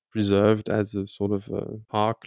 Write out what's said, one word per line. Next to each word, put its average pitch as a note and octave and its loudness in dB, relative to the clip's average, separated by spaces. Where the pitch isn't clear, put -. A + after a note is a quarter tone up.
preserved G#2 2
as G#2 -2
a G2 -4
sort G2+ -4
of G2+ -4
a - -6
park G#2+ 0